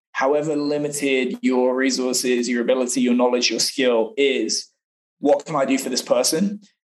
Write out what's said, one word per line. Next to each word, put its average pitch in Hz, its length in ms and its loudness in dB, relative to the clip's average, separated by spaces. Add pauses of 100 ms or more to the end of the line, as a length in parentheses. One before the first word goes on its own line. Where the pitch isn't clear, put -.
(140)
However 147 440 0
limited 143 840 -2
your 127 320 2
resources, 127 760 0
your 120 120 0
ability, 127 380 0
your 123 140 2
knowledge, 123 360 2
your 117 120 -2
skill 117 560 0
is, 123 500 0 (520)
"What 143 260 2
can 156 100 -8
I 139 100 0
do 131 120 0
for 131 120 -6
this 123 120 -4
person?" 123 580 0 (280)